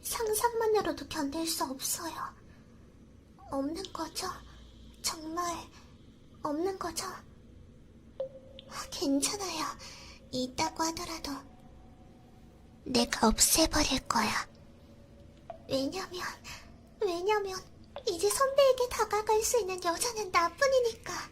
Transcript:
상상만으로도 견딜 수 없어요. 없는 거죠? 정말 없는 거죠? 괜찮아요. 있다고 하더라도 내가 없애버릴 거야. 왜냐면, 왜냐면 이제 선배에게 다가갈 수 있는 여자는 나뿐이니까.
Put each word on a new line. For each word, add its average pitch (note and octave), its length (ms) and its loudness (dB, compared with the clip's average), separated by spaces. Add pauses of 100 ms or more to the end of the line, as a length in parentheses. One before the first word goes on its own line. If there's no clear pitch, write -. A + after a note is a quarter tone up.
(160)
상상만으로도 G#4+ 920 0
견딜 D#4 360 -2
수 E4 200 -2
없어요. C4+ 480 -6 (1400)
없는 D4 400 -4
거죠? E4 360 -6 (720)
정말 E4 520 -4 (880)
없는 E4+ 380 -2
거죠? - 260 -6 (1900)
괜찮아요. D#4 760 0 (680)
있다고 C4+ 520 -2
하더라도 E4 480 -6 (1500)
내가 A#3+ 420 4
없애버릴 D4+ 800 4
거야. A3 400 0 (1200)
왜냐면, E4+ 520 -4 (800)
왜냐면 F#4+ 580 0 (480)
이제 G4+ 220 2
선배에게 C5+ 600 6
다가갈 G#4+ 540 2
수 - 160 2
있는 F#4 240 -2
여자는 G4 480 -2
나뿐이니까. A4 840 2 (180)